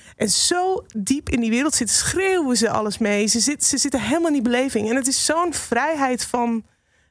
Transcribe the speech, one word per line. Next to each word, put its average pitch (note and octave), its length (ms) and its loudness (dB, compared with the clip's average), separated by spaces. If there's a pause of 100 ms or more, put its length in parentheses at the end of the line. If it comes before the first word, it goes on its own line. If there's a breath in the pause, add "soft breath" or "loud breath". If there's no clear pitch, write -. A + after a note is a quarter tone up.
(160 loud breath)
en A3 140 -2
zo F#4 540 0 (120)
diep C4+ 320 -2
in B3 120 0
die A3+ 100 0
wereld C4 240 0
zitten, - 220 0
schreeuwen F4 600 0
ze A3 140 2
alles G#3+ 280 -2
mee. G#3 280 2
Ze A3 140 2
zit-, C#4 240 0
ze - 140 0
zitten C4+ 220 0
helemaal D4 260 0
in D#4+ 60 2
die C#4 100 2
beleving. A#3+ 480 0
En A#3+ 60 0
het C4 100 0
is C4 180 0
zo'n E4 300 0
vrijheid C4+ 720 -2
van A#3 400 -2 (460)